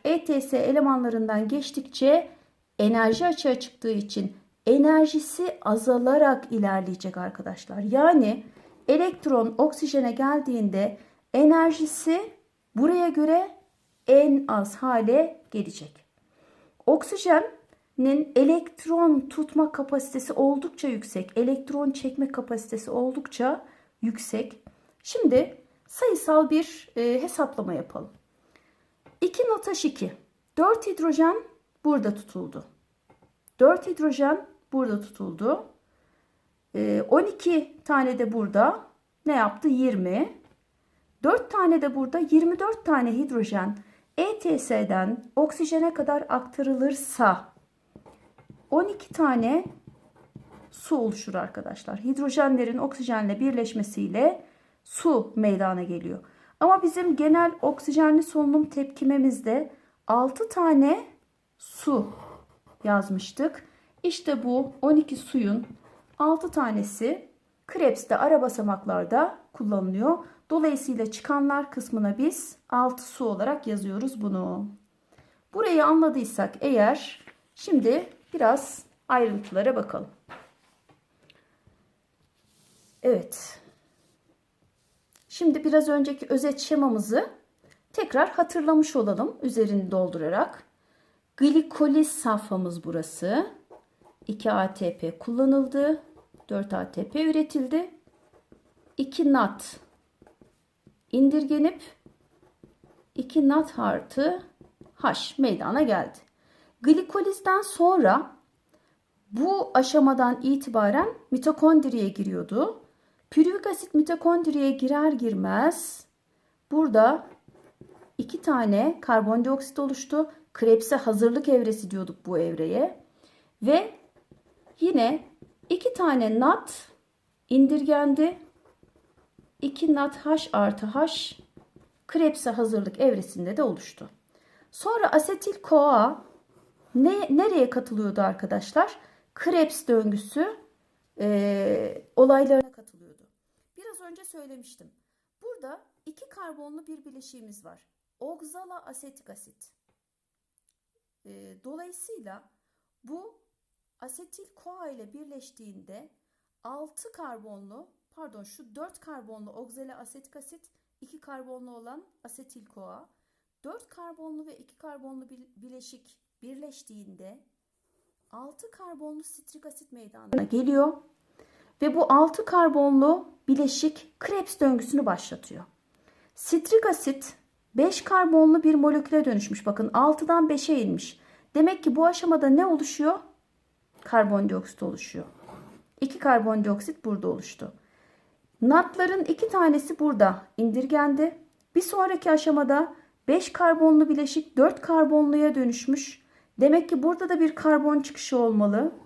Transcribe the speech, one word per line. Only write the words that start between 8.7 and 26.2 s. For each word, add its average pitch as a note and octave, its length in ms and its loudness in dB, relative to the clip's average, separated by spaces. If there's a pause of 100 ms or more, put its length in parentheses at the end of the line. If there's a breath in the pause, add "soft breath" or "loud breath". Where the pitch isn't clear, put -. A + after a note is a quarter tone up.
elektron C4+ 720 0
oksijene C#4 540 0
geldiğinde A#3+ 840 -2 (360 loud breath)
enerjisi D#4+ 1000 4 (440)
buraya E4+ 320 2
göre D#4+ 500 0 (480)
en C#4 420 6
az G#3 280 -2
hale B3+ 760 0
gelecek. - 560 -12 (800 soft breath)
Oksijenin D4+ 1500 0
elektron D#4+ 840 2
tutma D4+ 520 -2
kapasitesi C4+ 600 -6
oldukça C#4 560 -2
yüksek, G#3 500 -8
elektron C4+ 520 -2
çekme C4+ 380 -4
kapasitesi A3+ 600 -10
oldukça C4 760 -4 (380 loud breath)
yüksek. - 640 -8 (380 soft breath)
Şimdi - 640 0 (240 soft breath)
sayısal D#4 640 2